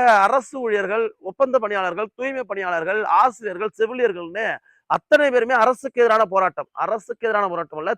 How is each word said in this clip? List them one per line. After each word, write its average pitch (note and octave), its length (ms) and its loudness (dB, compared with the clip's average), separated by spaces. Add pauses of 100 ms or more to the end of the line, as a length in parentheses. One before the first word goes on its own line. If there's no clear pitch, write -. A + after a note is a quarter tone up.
(180)
அரசு A#3+ 400 2
ஊழியர்கள், G#3+ 480 -2 (140)
ஒப்பந்த B3 400 -2
பணியாளர்கள், G3+ 540 -4
தூய்மை C4 300 -8
பணியாளர்கள், F#3 560 -4 (140)
ஆசிரியர்கள், G#3 640 0
செவிலியர்கள்னு G#3+ 680 -4 (440)
அத்தனை D4 400 2
பேருமே B3 260 0
அரசுக்கு B3 460 2
எதிரான A3 240 4
போராட்டம், F3+ 500 -2
அரசுக்கு G#3+ 500 -6
எதிரான G#3 220 0
போராட்டம் E3 340 -8
அல்ல, F#3 160 -4